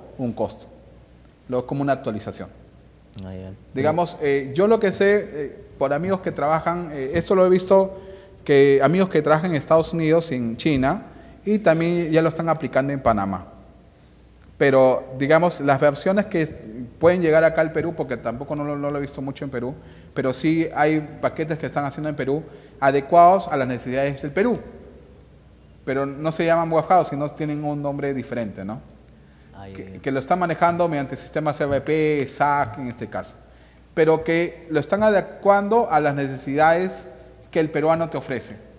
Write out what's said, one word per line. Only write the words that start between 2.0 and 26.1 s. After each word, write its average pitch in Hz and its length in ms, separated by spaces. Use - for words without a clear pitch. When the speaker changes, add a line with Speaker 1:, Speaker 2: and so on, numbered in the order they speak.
Speaker 2:
Ah, 92 100
ya. 95 180
Speaker 1:
Digamos, 156 480
eh, 139 340
yo 190 120
lo 226 120
que 202 140
sé, 202 400
eh, 143 320
por 139 160
amigos 185 260
que 175 120
trabajan, 160 600
eh, 135 220
esto 170 200
lo 185 120
he - 20
visto, 190 520
que 139 380
amigos 180 260
que 160 140
trabajan 156 300
en 151 40
Estados 160 380
Unidos 165 360
y 135 40
en 117 240
China, 143 480
y 208 140
también 170 520
ya 160 120
lo 160 60
están 165 200
aplicando 139 440
en 139 80
Panamá. 98 460
Pero, 131 460
digamos, 156 420
las 139 200
versiones 190 460
que 170 160
es-, - 240
pueden 180 220
llegar 160 240
acá 160 160
al 160 120
Perú, 160 240
porque 131 200
tampoco 127 400
no 147 80
lo, 147 120
no 143 140
lo 143 80
he - 40
visto 143 180
mucho 139 240
en 135 60
Perú, 127 240
pero 131 180
sí 165 420
hay 151 260
paquetes 151 380
que 139 80
están 143 180
haciendo 151 240
en 147 80
Perú 139 260
adecuados 170 680
a 151 80
las 127 120
necesidades 135 540
del 151 100
Perú. 202 260
Pero 139 220
no 147 260